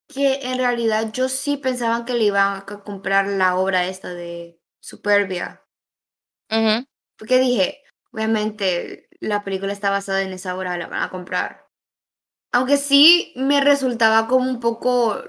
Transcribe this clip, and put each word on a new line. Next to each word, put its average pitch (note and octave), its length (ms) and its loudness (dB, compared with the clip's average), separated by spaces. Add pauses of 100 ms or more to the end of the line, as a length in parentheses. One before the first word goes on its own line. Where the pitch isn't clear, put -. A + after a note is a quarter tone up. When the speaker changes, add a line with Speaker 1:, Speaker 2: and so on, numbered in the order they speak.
Speaker 1:
que C4+ 360 0
en B3+ 160 -4
realidad A3+ 540 0
yo B3+ 160 0
sí C#4 280 -2
pensaba A#3 480 -2
que B3 80 -4
le A#3 120 2
iban G3 320 2
a F#3+ 100 -14
c-, G3+ 160 -10
comprar G3 440 -2
la F#3+ 280 2
obra F#3 320 0
esta F#3 260 -8
de E3+ 460 -10 (200)
Superbia. F#3+ 840 -2 (880)
Speaker 2:
Ujú. A3 340 2 (320)
Speaker 1:
Porque B3+ 220 2
dije, B3 440 0 (280)
"Obviamente G#3+ 960 -2 (120)
la G#3 240 -2
película G3 300 -4
está G3+ 160 -2
basada G3 340 -2
en F#3+ 100 -6
esa F#3 220 -6
obra, F#3 220 -4
la E3+ 100 -6
van - 160 -4
a F3+ 60 -6
comprar". F3+ 580 -6 (840)
Aunque B3+ 240 2
sí D4 580 4
me C4+ 260 2
resultaba A#3 680 2
como B3+ 220 2
un B3 100 -2
poco A#3 680 0